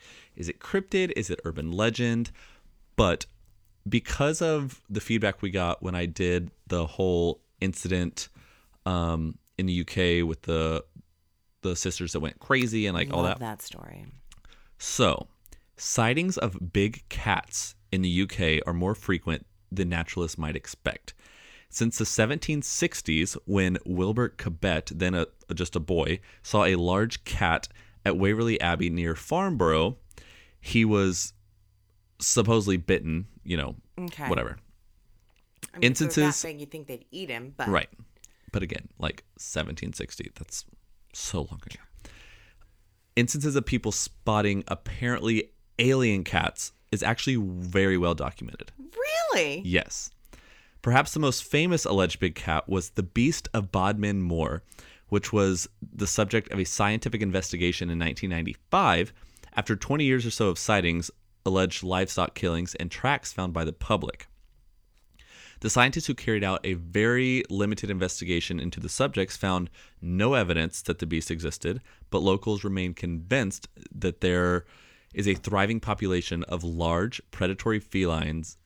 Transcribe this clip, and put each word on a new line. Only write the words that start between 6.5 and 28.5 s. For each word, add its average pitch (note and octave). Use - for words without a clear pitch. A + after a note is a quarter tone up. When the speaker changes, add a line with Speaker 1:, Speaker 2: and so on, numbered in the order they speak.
Speaker 1:
the E2+
whole F2
incident, F2+
um, E2+
in F#2+
the F#2
U F2
K F2
with D#2+
the, D#2+
the F2+
sisters F2
that D2+
went D2+
crazy A2+
and, F#2
like, E2
all F2
Speaker 2:
Love F#2
Speaker 1:
that. A2
Speaker 2:
that -
story. -
Speaker 1:
So, -
sightings C#3+
of F2
big G#2
cats -
in F#2+
the F#2
U F2+
K D#2+
are E2+
more F2+
frequent E2
than F#2
naturalists E2+
might D#2
expect. -
Since -
the A2
seventeen C#3+
sixties, -
when F#2
Wilbert G2+
Cabet, E2
then F2+
a, E2+
just F2
a F2
boy, E2
saw G#2
a F#2
large F#2
cat -
at F2+
Waverley A2